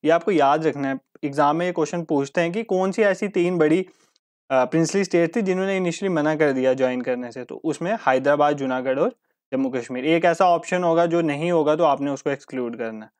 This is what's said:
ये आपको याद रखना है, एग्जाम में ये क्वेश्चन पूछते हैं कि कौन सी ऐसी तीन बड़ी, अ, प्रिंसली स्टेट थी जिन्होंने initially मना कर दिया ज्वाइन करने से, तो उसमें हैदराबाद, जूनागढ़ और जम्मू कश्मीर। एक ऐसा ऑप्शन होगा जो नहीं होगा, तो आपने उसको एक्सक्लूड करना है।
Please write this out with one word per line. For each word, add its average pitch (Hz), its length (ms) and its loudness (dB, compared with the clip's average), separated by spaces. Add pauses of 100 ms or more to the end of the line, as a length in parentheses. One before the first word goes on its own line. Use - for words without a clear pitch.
ये 151 60 2
आपको 170 200 2
याद 156 360 2
रखना 139 220 -2
है, 135 100 -4 (260)
एग्जाम 147 320 2
में 175 100 -2
ये 180 60 -4
क्वेश्चन 170 300 -4
पूछते 143 380 -2
हैं 170 120 -2
कि 220 100 -4
कौन 190 300 0
सी 220 100 0
ऐसी 202 260 0
तीन 180 300 0
बड़ी, 160 280 4 (640)
अ, 131 140 4
प्रिंसली 165 400 0
स्टेट 170 320 0
थी 226 60 0
जिन्होंने 190 380 -2
initially 180 300 -2
मना 156 260 0
कर 147 160 2
दिया 131 220 2
ज्वाइन 127 260 0
करने 123 320 -6
से, 127 120 -12
तो - 120 -14
उसमें 165 360 -4 (140)
हैदराबाद, 143 500 2
जूनागढ़ 131 420 -2
और 214 180 0 (360)
जम्मू 135 180 -2
कश्मीर। 127 340 -6
एक 165 200 2
ऐसा 175 240 4
ऑप्शन 175 360 0
होगा 170 220 2
जो 170 140 0
नहीं 156 300 -2
होगा, 156 260 2
तो 170 80 0
आपने 143 260 0
उसको 139 200 -4
एक्सक्लूड 127 480 -6
करना 110 260 -10
है। 107 160 -20